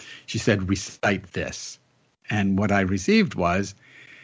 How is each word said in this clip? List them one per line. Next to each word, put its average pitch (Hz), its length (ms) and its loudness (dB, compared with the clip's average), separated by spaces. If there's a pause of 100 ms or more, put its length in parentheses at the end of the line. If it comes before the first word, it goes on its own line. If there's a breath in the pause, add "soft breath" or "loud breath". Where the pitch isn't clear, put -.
(260 loud breath)
She - 140 -6
said, 95 280 2
"Recite 98 640 -2
this." - 460 -8 (500)
And 98 280 2
what 101 140 2
I 101 100 4
received 101 540 2
was, 90 400 0 (480 loud breath)